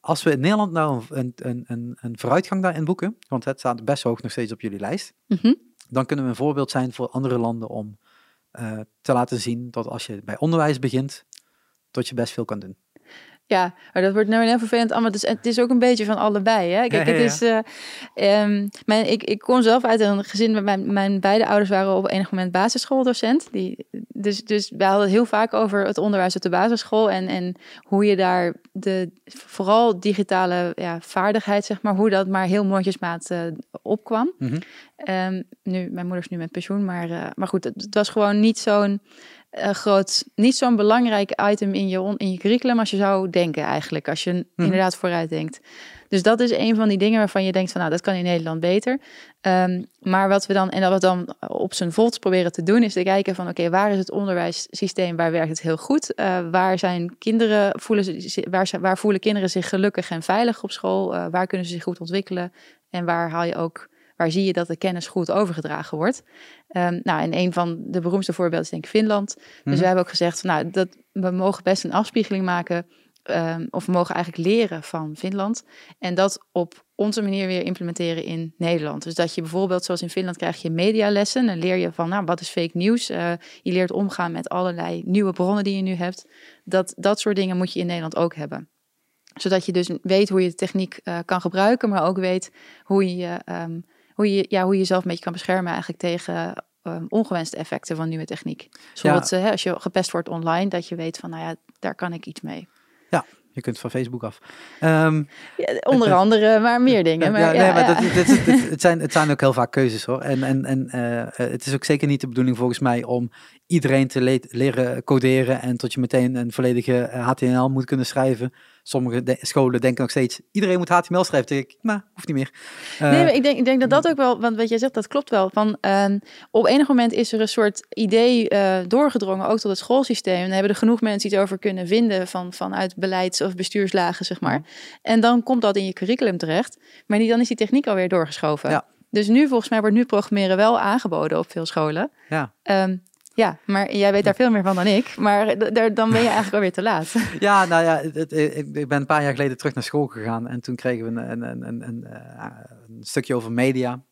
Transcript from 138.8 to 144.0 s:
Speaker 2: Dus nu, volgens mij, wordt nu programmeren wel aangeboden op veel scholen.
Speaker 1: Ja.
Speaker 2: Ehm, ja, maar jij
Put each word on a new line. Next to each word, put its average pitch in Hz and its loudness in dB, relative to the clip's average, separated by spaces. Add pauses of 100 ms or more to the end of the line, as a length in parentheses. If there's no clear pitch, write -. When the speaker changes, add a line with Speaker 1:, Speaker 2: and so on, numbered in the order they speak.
Speaker 2:
Dus 208 2
nu, 269 6
volgens 240 0
mij, 220 2
wordt 208 4
nu 240 4
programmeren 202 2
wel 220 4
aangeboden 160 0
op - -4
veel 165 -6
scholen. 160 -2 (180)
Speaker 1:
Ja. 151 -4 (100)
Speaker 2:
Ehm, 190 0 (380)
ja, 185 0
maar 196 -2
jij 202 4